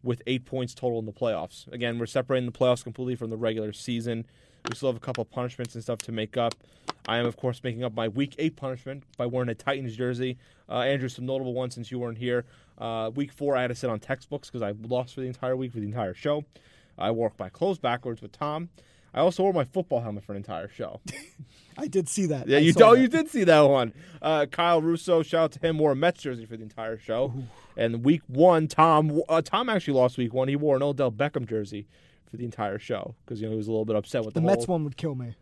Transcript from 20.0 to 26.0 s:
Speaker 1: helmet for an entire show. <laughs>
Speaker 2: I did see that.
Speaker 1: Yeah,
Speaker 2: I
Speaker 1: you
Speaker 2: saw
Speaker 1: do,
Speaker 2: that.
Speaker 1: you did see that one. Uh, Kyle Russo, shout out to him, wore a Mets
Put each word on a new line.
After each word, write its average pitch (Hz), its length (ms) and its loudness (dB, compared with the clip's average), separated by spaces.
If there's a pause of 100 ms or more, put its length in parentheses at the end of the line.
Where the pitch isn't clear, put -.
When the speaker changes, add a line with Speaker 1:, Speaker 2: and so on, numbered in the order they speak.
Speaker 1:
helmet 104 240 -10
for 104 80 -12
an 101 40 -8
entire 98 300 -8
show. - 320 -12 (400)
<laughs> - 380 -20
Speaker 2:
I 294 100 -8
did 185 220 0
see 196 180 0
that. 147 220 -2
Speaker 1:
Yeah, 135 80 6
Speaker 2:
I - 40 8
Speaker 1:
you 165 120 8
Speaker 2:
saw 220 180 12
Speaker 1:
do, 240 60 10
Speaker 2:
that. 254 40 8
Speaker 1:
you 262 60 6
did 311 220 0
see 220 160 0
that 156 160 8
one. 135 320 4 (280)
Uh, 151 240 2
Kyle 170 360 2
Russo, 165 420 2
shout 165 220 2
out 147 80 0
to - 60 -16
him, 165 180 0
wore 151 140 4
a 135 40 2
Mets 165 260 0